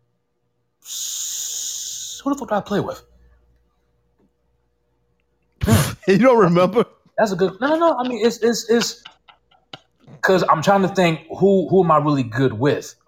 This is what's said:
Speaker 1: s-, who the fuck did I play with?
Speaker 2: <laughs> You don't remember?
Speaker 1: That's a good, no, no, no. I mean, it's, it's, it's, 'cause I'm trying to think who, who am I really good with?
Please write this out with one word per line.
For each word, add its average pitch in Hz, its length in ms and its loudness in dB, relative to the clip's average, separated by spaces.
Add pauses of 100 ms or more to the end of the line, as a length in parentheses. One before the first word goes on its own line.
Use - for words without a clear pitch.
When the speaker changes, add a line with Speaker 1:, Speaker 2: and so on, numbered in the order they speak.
(880)
Speaker 1:
s-, - 1400 -10
who 277 80 -4
the 277 60 -6
fuck 240 100 -12
did 214 60 -4
I 202 60 -2
play 196 200 -4
with? - 220 -8 (2750)
Speaker 2:
<laughs> 202 300 2 (120)
You 196 100 6
don't 240 200 6
remember? 180 480 4 (320)
Speaker 1:
That's 208 140 0
a 190 40 -4
good, 180 240 -2
no, 262 80 0
no, 311 80 2
no. 320 220 2
I 247 100 -4
mean, 226 160 -2
it's, 233 140 0
it's, 220 320 -2
it's, 226 320 -2 (1200)
'cause 185 260 2
I'm 151 140 0
trying 196 200 2
to 180 60 0
think 170 320 0 (180)
who, 190 300 2
who 185 160 4
am 170 60 2
I 156 80 4
really 147 240 0
good 120 320 -2
with? 123 400 -4 (140)